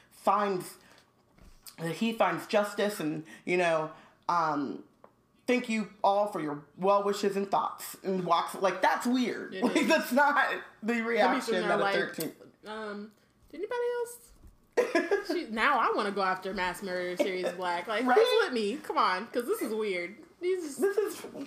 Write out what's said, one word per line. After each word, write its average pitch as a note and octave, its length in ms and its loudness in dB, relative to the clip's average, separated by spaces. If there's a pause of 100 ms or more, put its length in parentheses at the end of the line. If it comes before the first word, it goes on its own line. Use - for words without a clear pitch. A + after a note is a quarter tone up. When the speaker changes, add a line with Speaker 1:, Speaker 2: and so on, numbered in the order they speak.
(120)
Speaker 1:
finds, G3+ 640 0 (1040)
that D#3+ 200 -4
he A3+ 160 -2
finds F3 340 0
justice, G#3 520 0
and, D#3 240 -4 (220)
you F3 120 0
know, D#3+ 340 2 (380)
um, D3+ 540 0 (640)
thank B3 220 0
you A3 200 -2 (140)
all G3+ 240 4
for G3 140 -6
your D3 220 -6 (140)
well G3+ 260 4
wishes G3+ 320 0
and G3 160 -2
thoughts," - 540 -2
and F#3 180 -2
walks, E3+ 320 0
like, F#3 260 0
that's C4+ 240 2
weird. B3 480 0
Speaker 2:
It F#3 100 -2
Speaker 1:
<laughs> - 20 4
Like, - 120 2
Speaker 2:
is. C#4 120 4
Speaker 1:
that's D4+ 240 2
not C#4+ 340 4 (340)
the A3 120 -2
Speaker 2:
He'll A#3 100 0
be A3+ 60 -2
Speaker 1:
reaction B3 320 4
Speaker 2:
sitting A3+ 260 -2
there G#3 100 2
Speaker 1:
that - 20 0
a G3+ 40 2
Speaker 2:
like, G3 120 2
Speaker 1:
thirteen E3+ 360 -2 (340)
Speaker 2:
"Um, G#3+ 460 -10 (400)
did D4 80 -14
anybody A#4+ 220 -4 (180)
else?" A#4 140 -6 (680)
Speaker 1:
<laughs> G4 480 0
Speaker 2:
She, E4 240 -2
now A#3 280 4
I D#4+ 160 2
wanna G#3 160 0
go G3+ 120 -2
after F#3 300 -2
mass F3+ 280 -4
murder, F3+ 360 -4
Sirius F#3 360 0
Black. F3+ 340 -4
Like, A3+ 180 -2
Speaker 1:
Right? B3+ 120 6
Speaker 2:
who's A4+ 280 6
with C#4+ 80 -2
me? A3 240 -2
Come D#4+ 200 -6
on, G#3 300 2
'cause A#3+ 180 -4
this G4 160 -2
is A#3 120 -4
weird. G3 420 -4 (240)
These F4 380 -2
Speaker 1:
This G4 200 0
is G4 240 -2 (260)